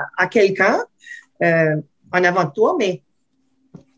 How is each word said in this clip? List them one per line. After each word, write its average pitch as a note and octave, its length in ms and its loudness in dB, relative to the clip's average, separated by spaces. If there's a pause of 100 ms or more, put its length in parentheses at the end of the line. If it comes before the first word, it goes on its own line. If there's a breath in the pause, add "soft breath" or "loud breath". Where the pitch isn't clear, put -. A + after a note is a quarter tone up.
(180)
à, F3+ 60 2
à F#3 40 0
quelqu'un, G3+ 520 2 (600 loud breath)
euh, E3 340 2 (380)
en F3+ 100 2
avant F3+ 200 2
de C#3+ 80 -4
toi, C4 260 0
mais, F#3+ 240 -4 (960)